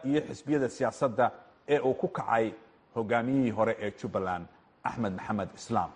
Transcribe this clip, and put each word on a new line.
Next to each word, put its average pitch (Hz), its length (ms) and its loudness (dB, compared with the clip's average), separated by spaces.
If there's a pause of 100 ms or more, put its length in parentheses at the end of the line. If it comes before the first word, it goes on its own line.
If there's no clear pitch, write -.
iyo 139 180 2
xisbiyada 135 480 0
siyaasadda 120 560 2 (420)
ee 143 120 6
uu 127 140 2
ku - 140 -2
kacay 113 380 0 (500)
hogaamiyihii 117 560 2
hore 110 280 2
ee 104 120 -4
Jubbaland, 92 540 -4 (380)
Axmed 104 300 -2
Maxamed 98 420 -4
Islaam. 98 400 -2